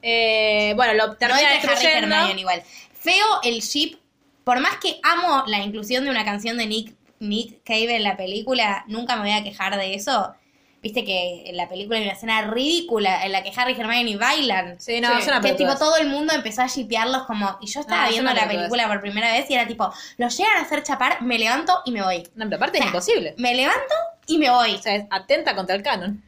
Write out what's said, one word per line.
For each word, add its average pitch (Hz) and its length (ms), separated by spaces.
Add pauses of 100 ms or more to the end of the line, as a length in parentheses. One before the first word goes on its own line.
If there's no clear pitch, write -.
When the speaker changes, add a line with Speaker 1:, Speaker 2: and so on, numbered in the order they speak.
Speaker 1:
Eh, 220 720
bueno, 233 180
lo 220 140
Speaker 2:
No 214 100
Speaker 1:
termina 277 380
Speaker 2:
entre 285 140
Harry 233 120
y - 60
Speaker 1:
destruyendo. 311 280
Speaker 2:
Hermione 247 260
igual. 180 220 (300)
Feo 381 320 (180)
el 233 160
ship. 294 380 (460)
Por 247 180
más 381 160
que 330 260
amo 330 440
la 214 120
inclusión 208 460
de 277 40
una 226 160
canción 214 320
de 233 80
Nick, 220 300 (240)
Nick 214 440
Cave 233 340
en 214 60
la 196 140
película, 208 720
nunca 233 300
me 208 60
voy 202 140
a 208 60
quejar 202 340
de 190 160
eso. 214 400 (480)
Viste 220 220
que 180 460
en 175 80
la 175 100
película 202 320
hay 214 60
una 196 80
escena 220 360
ridícula 226 760
en 196 80
la 190 100
que 196 120
Harry 247 180
y 214 60
Hermione 233 380
bailan. 214 640
Speaker 1:
Sí, 233 220
no, 240 100
Speaker 3:
Sí. 240 80
Speaker 1:
es - 80
una 262 140
Speaker 2:
Que 269 80
tipo 269 80
Speaker 1:
pelotudez. 269 220
Speaker 2:
todo 311 180
el 311 100
mundo 294 260
empezó 226 280
a 254 60
shippearlos 247 560
como, 208 380
y 214 60
yo 285 140
estaba 330 220
Speaker 1:
No, 247 40
es 226 60
Speaker 2:
viendo 254 180
Speaker 1:
una 240 80
Speaker 2:
la 214 80
Speaker 1:
pelotudez. 175 240
Speaker 2:
película 240 160
por 202 140
primera 214 320
vez 269 180
y - 40
era 233 120
tipo, 220 240 (260)
los 240 200
llegan 415 200
a 330 40
hacer 294 200
chapar, 277 400
me 240 160
levanto 294 480
y 247 60
me 214 100
voy. 185 220 (100)
Speaker 1:
No, 220 120
pero 190 100
aparte 294 220
Speaker 2:
O - 20
Speaker 1:
es 262 60
Speaker 2:
sea, - 20
Speaker 1:
imposible. 180 500
Speaker 2:
me 240 160
levanto 427 400 (320)
y 320 120
me 294 120
voy. 233 260
Speaker 1:
O 190 60
sea, 202 140
es 208 160
atenta 269 420
contra 185 220
el 202 80
canon. 208 440